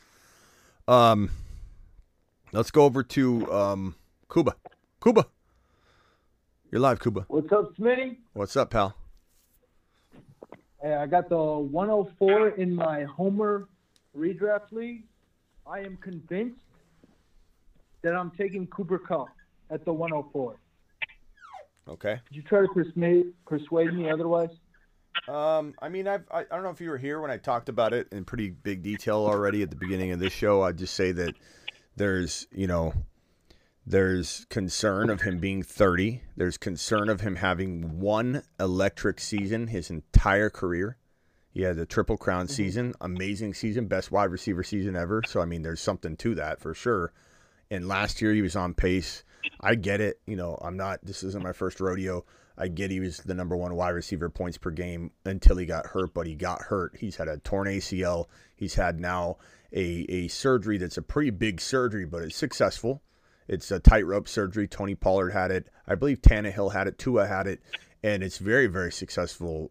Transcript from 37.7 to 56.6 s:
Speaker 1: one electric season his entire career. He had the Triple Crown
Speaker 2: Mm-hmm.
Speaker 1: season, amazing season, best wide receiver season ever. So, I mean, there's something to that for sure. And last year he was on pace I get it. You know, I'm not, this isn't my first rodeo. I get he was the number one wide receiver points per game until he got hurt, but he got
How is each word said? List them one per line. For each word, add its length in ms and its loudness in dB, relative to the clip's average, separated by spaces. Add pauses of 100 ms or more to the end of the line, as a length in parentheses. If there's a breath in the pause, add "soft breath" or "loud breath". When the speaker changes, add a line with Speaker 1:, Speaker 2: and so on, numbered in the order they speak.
Speaker 1:
one 420 0 (180)
electric 580 0
season 500 -4
his 200 -6
entire 640 4
career. 480 -4 (520)
He 120 -6
had 140 0
the 100 -4
Triple 320 0
Crown 280 -2
Speaker 2:
Mm-hmm. 80 -10
Speaker 1:
season, 460 -2
amazing 540 -4
season, 320 -2
best 260 -2
wide 180 2
receiver 320 -4
season 320 -4
ever. 320 -2
So, 140 -2
I 60 0
mean, 160 -6
there's 180 -6
something 380 -4
to 160 -2
that 260 -6
for 140 -8
sure. 400 -2 (560 soft breath)
And 180 -6
last 320 -2
year 140 4
he 80 4
was 140 -2
on 180 -2
pace 500 0 (360 loud breath)
I 140 2
get 260 -2
it. 260 -2
You 100 -6
know, 240 -6
I'm 160 -8
not, 280 -6
this 180 -12
isn't 200 -6
my 100 -6
first 280 -4
rodeo. 440 -2 (320 soft breath)
I 120 -4
get 220 -4
he 100 -2
was 180 -6
the 160 -8
number 220 -4
one 200 -4
wide 140 0
receiver 380 -4
points 300 -6
per 120 -6
game 420 -8 (120)
until 320 8
he 100 -4
got 200 -4
hurt, 260 -4
but 140 -4
he 80 -8
got 280 -6